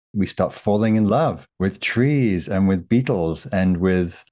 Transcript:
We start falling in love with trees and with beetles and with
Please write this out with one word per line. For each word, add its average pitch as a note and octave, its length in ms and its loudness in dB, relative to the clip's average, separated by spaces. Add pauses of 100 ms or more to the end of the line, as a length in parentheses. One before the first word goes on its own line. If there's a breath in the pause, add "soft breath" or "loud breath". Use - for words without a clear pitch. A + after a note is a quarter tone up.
(140)
We F#2+ 120 -2
start - 280 -2
falling G#2+ 420 0
in G#2+ 140 2
love A#2+ 360 -2 (140)
with F#2+ 220 -2
trees A#2+ 680 0
and G2 220 2
with F2+ 180 0
beetles G2 600 0
and F#2 300 2
with F2+ 540 0